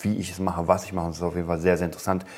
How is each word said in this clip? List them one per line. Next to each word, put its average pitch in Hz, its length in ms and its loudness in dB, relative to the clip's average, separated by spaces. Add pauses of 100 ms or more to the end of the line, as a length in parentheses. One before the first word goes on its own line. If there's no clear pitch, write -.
wie 104 180 0
ich 90 140 -4
es 87 60 -10
mache, 87 300 0
was 92 160 4
ich - 80 -12
mache. 85 140 -2
Und 85 60 -4
es 80 40 -12
ist 85 60 -10
auf 85 120 0
jeden 87 120 -2
Fall 85 120 0
sehr, 87 200 4
sehr 87 80 0
interessant, 92 400 -2 (120)